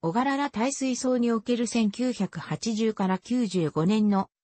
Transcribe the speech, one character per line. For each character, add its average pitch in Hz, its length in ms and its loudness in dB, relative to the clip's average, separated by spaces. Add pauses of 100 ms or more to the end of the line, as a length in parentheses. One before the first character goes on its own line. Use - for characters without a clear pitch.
小 165 100 -2
柄 262 240 0
良 277 140 -2
淡 233 200 0
水 262 260 -2
槽 254 200 0
に 233 160 2
お 226 80 0
け 240 160 0
る 233 100 0
千 220 240 2
九 247 220 -2
百 185 280 -4
八 214 340 -4
十 220 180 0
か 202 140 -2
ら 185 100 0
九 240 300 -2
十 175 240 0
五 156 160 0
年 214 240 4
の 190 180 0 (160)